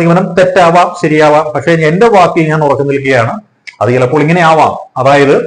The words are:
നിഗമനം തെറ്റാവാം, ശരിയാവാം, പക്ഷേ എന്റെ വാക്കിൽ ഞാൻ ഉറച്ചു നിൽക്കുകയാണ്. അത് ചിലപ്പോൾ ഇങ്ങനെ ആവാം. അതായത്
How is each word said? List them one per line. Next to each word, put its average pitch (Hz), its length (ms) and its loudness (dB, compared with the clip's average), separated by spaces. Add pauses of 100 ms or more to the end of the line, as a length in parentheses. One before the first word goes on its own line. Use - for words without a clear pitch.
നിഗമനം 170 240 0 (140)
തെറ്റാവാം, 175 500 2 (140)
ശരിയാവാം, 151 500 2
പക്ഷേ 143 200 -4 (180)
എന്റെ 190 240 2
വാക്കിൽ 165 360 2
ഞാൻ 156 160 -2
ഉറച്ചു 139 220 -2
നിൽക്കുകയാണ്. 135 460 -2 (460)
അത് 104 140 0
ചിലപ്പോൾ 127 300 0
ഇങ്ങനെ 170 260 0
ആവാം. 160 240 0 (260)
അതായത് 139 360 2 (100)